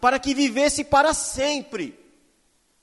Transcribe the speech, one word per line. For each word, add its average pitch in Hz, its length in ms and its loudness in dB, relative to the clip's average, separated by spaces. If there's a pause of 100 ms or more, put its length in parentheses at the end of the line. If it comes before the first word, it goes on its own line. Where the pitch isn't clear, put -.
para 254 160 2
que 277 160 -2
vivesse 277 500 0
para 294 300 4
sempre. 247 840 -6 (840)